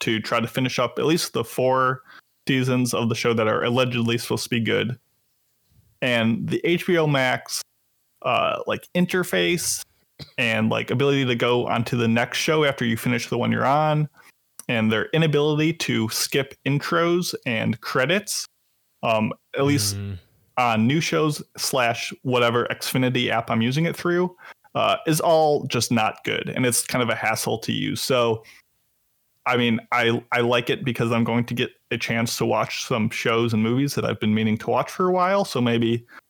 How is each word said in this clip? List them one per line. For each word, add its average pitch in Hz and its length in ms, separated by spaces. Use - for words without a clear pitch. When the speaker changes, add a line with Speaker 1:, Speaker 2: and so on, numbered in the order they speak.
Speaker 1:
to 113 180
try 117 200
to 117 80
finish 127 300
up 120 220
at 120 60
least 160 280
the 117 100
four 131 600
seasons 127 460
of 117 160
the 120 60
show 120 180
that 110 140
are 107 160
allegedly 120 560
supposed 117 240
to - 80
be 120 80
good. 107 400
And 113 440
the - 160
H 170 220
B 175 140
O 156 80
Max 131 560
uh, 110 400
like, 107 260
interface 180 880
and, 113 320
like, 113 220
ability 139 340
to 123 100
go 120 320
onto 117 300
the 117 100
next 120 300
show 156 260
after 135 220
you 117 120
finish 120 320
the 120 100
one 117 120
you're 113 140
on, 151 420
and 110 240
their 107 160
inability 156 640
to 113 360
skip - 440
intros 170 680
and 113 340
credits, 151 640
um, 110 300
at 139 80
least 104 300
Speaker 2:
Mm. 101 220
Speaker 1:
on 117 300
new 147 120
shows 156 420
slash 120 540
whatever 120 460
Xfinity 127 600
app 113 200
I'm 113 120
using 131 240
it 160 100
through, 175 400
uh, 107 220
is 156 140
all 156 460
just 120 240
not 110 320
good, - 260
and - 160
it's 120 200
kind 127 160
of 117 80
a 113 60
hassle 110 440
to - 120
use. 104 300
So, 117 420
I 127 100
mean, 120 240
I, 120 280
I 123 80
like 120 280
it - 140
because 117 280
I'm 117 120
going 117 220
to - 80
get 120 180
a 123 60
chance 117 400
to 120 80
watch 113 380
some 110 260
shows 117 440
and 107 100
movies 131 320
that 113 80
I've 113 160
been 107 140
meaning 110 240
to - 120
watch 123 220
for 185 160
a 185 60
while, 185 320
so - 160
maybe 117 440